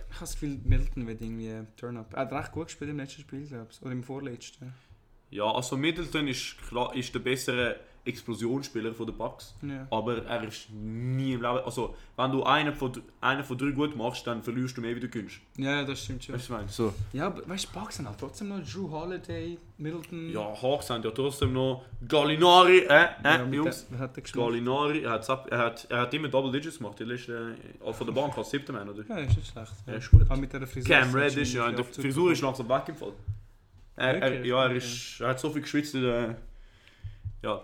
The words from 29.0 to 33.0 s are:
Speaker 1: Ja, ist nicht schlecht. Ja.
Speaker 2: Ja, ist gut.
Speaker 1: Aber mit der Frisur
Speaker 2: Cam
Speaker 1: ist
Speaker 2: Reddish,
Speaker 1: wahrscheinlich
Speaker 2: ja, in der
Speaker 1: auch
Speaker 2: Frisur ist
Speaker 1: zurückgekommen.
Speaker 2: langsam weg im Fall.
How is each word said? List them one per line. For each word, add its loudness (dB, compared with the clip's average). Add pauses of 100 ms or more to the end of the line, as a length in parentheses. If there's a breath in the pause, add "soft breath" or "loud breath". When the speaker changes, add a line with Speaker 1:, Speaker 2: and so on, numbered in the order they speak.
Speaker 1:
Ja, -6
ist 2
nicht -8
schlecht. -14 (120)
Ja. -10
Speaker 2:
Ja, -6
ist -10
gut. 12
Speaker 1:
Aber 2
mit -6
der -6
Frisur 2
Speaker 2:
Cam 6
Speaker 1:
ist 0
Speaker 2:
Reddish, 2
Speaker 1:
wahrscheinlich -2
Speaker 2:
ja, 0
in -2
der -2
Speaker 1:
auch -12
Speaker 2:
Frisur 0
ist 0
Speaker 1:
zurückgekommen. -2
Speaker 2:
langsam -
weg 0
im -10
Fall. -10 (840)